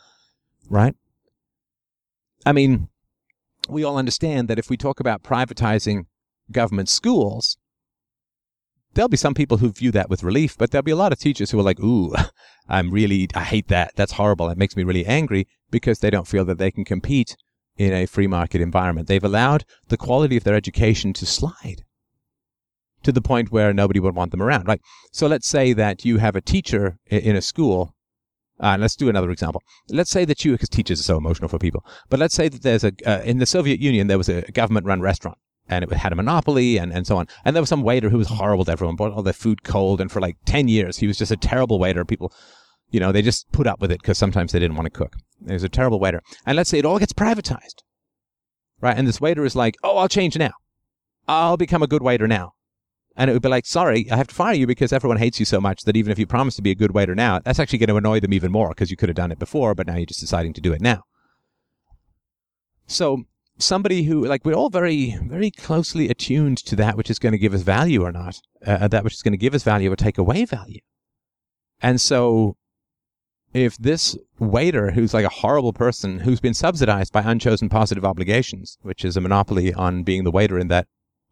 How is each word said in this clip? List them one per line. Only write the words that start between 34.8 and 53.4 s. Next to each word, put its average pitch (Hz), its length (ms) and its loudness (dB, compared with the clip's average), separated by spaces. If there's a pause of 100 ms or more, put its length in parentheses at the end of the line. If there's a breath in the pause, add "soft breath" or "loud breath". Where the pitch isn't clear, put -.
restaurant, 90 380 -4 (280)
and 90 160 -2
it 87 80 -6
had - 220 -2
a 85 40 -2
monopoly 127 600 2
and, 87 160 -4
and 90 140 -4
so 104 100 0
on. 87 100 -2 (160 loud breath)
And 143 140 0
there 165 60 2
was 131 80 -4
some 147 120 0
waiter 110 280 2
who 117 80 4
was 104 100 0
horrible 104 380 0
to 82 60 -2
everyone, 85 240 -4
brought 104 160 -2
all 104 100 -6
their 95 100 0
food 107 300 -2
cold, 98 360 0
and 95 140 -6
for, 101 80 -4
like, 90 240 -4
ten 143 240 2
years, 101 300 0
he 107 80 0
was 104 100 -2
just 107 160 -4
a 101 60 0
terrible 120 400 0
waiter. 90 260 0
People, - 300 -6 (560 soft breath)
you 110 100 0
know, 95 120 2
they 104 100 2
just - 280 -2
put 135 160 2
up 98 140 -2
with 95 100 0
it - 120 -4
'cause - 160 0
sometimes 95 340 0
they 85 60 0
didn't 82 180 0
wanna 80 140 -4
cook. - 260 -8 (300)
He - 80 -6
was 90 100 -4
a 90 60 -4
terrible 123 280 0
waiter. 92 220 0 (240 loud breath)
And 135 120 -2
let's 175 120 0
say 151 100 0
it 143 60 2
all 180 140 0
gets - 160 0
privatized, - 680 -4 (1000)
right? 120 140 2
And 131 120 2
this 113 140 -2
waiter 151 240 0
is 127 100 -4
like, 117 260 0
"Oh, 196 140 0
I'll 190 120 2
change 180 280 0
now. 156 160 0 (760)
I'll 170 300 2
become 165 260 0
a 147 40 4
good 135 160 0
waiter 120 260 2
now." 95 240 -2 (640)
And 131 120 2
it 127 40 4
would 117 100 2